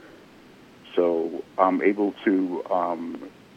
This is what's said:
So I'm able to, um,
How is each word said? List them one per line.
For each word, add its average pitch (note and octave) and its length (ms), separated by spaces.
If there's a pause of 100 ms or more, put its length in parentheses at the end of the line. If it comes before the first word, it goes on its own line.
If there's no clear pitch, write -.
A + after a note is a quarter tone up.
(960)
So E2+ 480 (160)
I'm F#2 240
able G2+ 320 (100)
to, F#2 460
um, E2+ 580 (280)